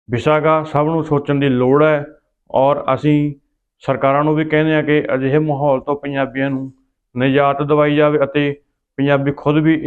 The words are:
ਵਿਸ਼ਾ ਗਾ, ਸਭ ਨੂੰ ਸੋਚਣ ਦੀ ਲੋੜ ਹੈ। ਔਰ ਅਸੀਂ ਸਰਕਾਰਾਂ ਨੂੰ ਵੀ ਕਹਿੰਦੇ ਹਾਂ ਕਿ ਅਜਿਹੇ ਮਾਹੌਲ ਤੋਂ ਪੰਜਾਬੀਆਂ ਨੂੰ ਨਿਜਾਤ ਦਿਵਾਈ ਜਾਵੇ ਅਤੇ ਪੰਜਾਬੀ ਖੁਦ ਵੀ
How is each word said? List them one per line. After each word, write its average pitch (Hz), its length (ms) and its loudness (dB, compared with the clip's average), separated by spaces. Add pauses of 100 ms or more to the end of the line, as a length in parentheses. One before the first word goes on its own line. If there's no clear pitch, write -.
ਵਿਸ਼ਾ 151 300 0
ਗਾ, 156 240 0
ਸਭ 147 220 -2
ਨੂੰ 160 180 -2
ਸੋਚਣ 143 360 -2
ਦੀ 139 100 2
ਲੋੜ 131 340 2
ਹੈ। 151 220 2 (440)
ਔਰ 139 340 0 (100)
ਅਸੀਂ 147 400 0 (500)
ਸਰਕਾਰਾਂ 139 400 0
ਨੂੰ 156 120 0
ਵੀ 156 100 -2
ਕਹਿੰਦੇ 156 280 0
ਹਾਂ 151 100 0
ਕਿ 147 200 0 (100)
ਅਜਿਹੇ 131 260 0
ਮਾਹੌਲ 143 400 0
ਤੋਂ 143 160 -4
ਪੰਜਾਬੀਆਂ 135 540 -4
ਨੂੰ 131 220 -8 (440)
ਨਿਜਾਤ 139 480 0
ਦਿਵਾਈ 147 320 2
ਜਾਵੇ 147 280 2
ਅਤੇ 143 280 0 (460)
ਪੰਜਾਬੀ 139 340 0
ਖੁਦ 147 260 -2
ਵੀ 160 160 2 (120)